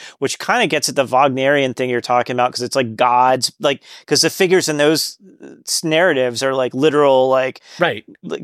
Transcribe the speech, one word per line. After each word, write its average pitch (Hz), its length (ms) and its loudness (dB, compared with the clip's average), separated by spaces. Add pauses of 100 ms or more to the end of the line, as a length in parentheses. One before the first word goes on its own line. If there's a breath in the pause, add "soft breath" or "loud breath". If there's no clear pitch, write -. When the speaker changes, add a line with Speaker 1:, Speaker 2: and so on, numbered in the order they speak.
(200 loud breath)
Speaker 1:
which - 180 -4
kinda 220 300 -2
gets 147 200 -2
at 143 80 -6
the 143 80 2
Wagnerian 131 720 0
thing 127 140 -4
you're 120 100 -2
talking 123 360 -2
about, 123 180 0
'cause 120 80 -6
it's 123 140 -6
like 120 200 -2
gods, 123 640 2
like, 143 220 -2 (240 loud breath)
'cause 147 160 0
the 160 80 2
figures 180 400 0
in 151 80 -4
those, 147 400 0 (260)
uh, - 40 -18 (200)
s-, - 160 -4
narratives 143 600 0
are, 135 100 0
like, 127 220 -2
literal, 139 540 4
like, 131 300 -2 (200 loud breath)
Speaker 2:
Right. 143 260 -2 (160)
Speaker 1:
like, - 220 -10